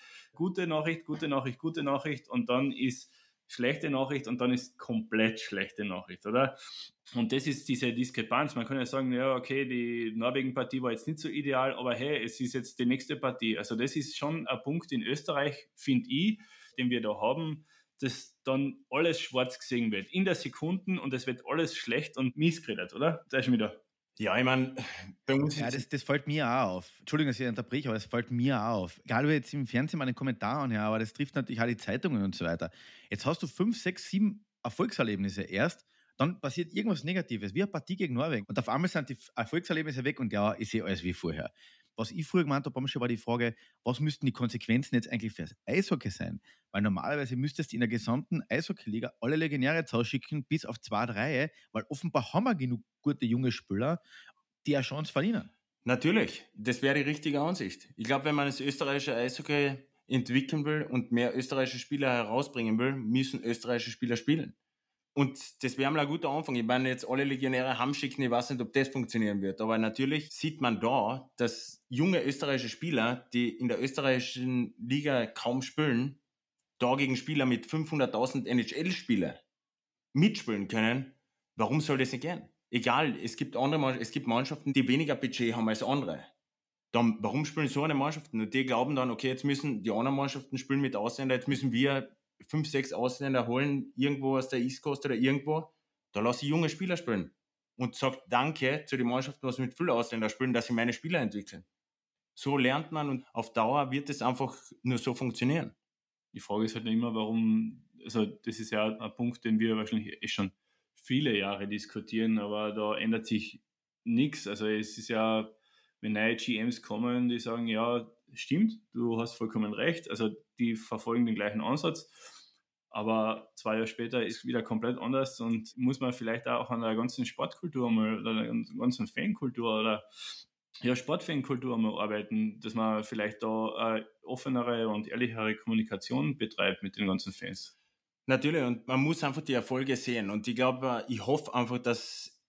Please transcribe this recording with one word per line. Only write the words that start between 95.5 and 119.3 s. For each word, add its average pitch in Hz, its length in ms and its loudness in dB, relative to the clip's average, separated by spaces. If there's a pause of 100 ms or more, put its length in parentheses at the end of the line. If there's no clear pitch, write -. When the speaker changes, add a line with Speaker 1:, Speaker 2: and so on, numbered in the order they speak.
Speaker 2:
da 101 80 -2
lass 123 220 2
ich 143 60 -2
junge 160 200 4
Spieler 180 280 -2
spielen. 107 360 -2 (440)
Und 123 200 -4
sag 131 220 0 (100)
Danke 135 580 2
zu 135 100 -4
den 120 120 2
Mannschaften, 131 380 -2
was 123 120 -2
mit 127 160 -2
vielen 170 160 0
Ausländern 113 400 2
spielen, 131 220 0
dass 117 140 2
sie 123 60 -2
meine 117 200 2
Spieler 165 280 0
entwickeln. 104 440 -6 (720)
So 143 220 0
lernt 135 360 4
man 151 180 -2
und 131 220 -4
auf 113 200 -4
Dauer 127 380 2
wird 143 200 -2
es 135 120 -4
einfach 127 340 0 (260)
nur 123 160 2
so 123 160 0
funktionieren. 131 600 -2 (580)
Speaker 1:
Die - 80 -12
Frage 107 240 0
ist 110 100 -2
halt 113 120 -6
immer, 113 280 0
warum, 110 720 2 (180)
also 110 240 2
das 107 320 -6
ist 107 120 -8
ja 110 280 0
ein 107 160 -10
Punkt, 120 300 -4
den 110 140 4
wir 113 180 4
wahrscheinlich 107 460 -2
eh - 60 -8
schon 98 240 -2 (420)
viele 127 420 2
Jahre 101 320 0
diskutieren, 110 680 0
aber 104 340 -2
da 107 240 0
ändert 110 300 0
sich - 360 -2 (420)
nichts. 123 420 0
Also 107 200 -2
es 107 320 -2
ist 113 100 -12
ja, 110 420 2 (500)
wenn 107 120 -4
neue 110 240 2
G 113 220 -2
Ms 117 240 -2
kommen, 123 460 0
die 120 100 0
sagen, 117 300 -4
„Ja, 113 420 0 (220)
stimmt, 190 480 2 (120)
du 117 280 0
hast 117 140 -4